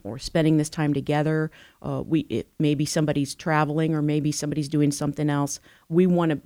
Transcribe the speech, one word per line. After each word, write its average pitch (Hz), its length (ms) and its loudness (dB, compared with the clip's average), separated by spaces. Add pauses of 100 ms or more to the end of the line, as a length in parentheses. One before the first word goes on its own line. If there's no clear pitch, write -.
or 110 140 -10
spending 156 380 2
this 151 140 2
time 147 240 -2
together. 151 580 0 (300)
Uh, 139 220 -6
we, 156 180 0
it, - 260 -6 (100)
maybe 151 280 2
somebody's 147 500 -2
traveling 156 580 0
or 151 80 0
maybe 151 300 0
somebody's 147 380 -4
doing 147 220 2
something 147 380 -2
else. 143 300 -2 (300)
We 175 180 4
want 175 240 2
to 147 140 -2